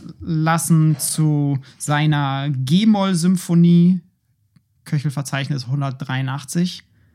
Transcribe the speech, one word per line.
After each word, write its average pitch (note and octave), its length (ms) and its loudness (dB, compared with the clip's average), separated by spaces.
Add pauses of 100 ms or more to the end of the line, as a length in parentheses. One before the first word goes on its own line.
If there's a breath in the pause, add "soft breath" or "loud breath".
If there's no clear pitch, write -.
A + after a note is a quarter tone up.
(200)
lassen D#3+ 800 2
zu D3 600 0 (200 loud breath)
seiner D3 720 0
G-Moll-Symphonie, F3 1500 2 (840)
Köchelverzeichnis C#3 840 -6
hundertdreiundachtzig. C3+ 1160 -6 (300)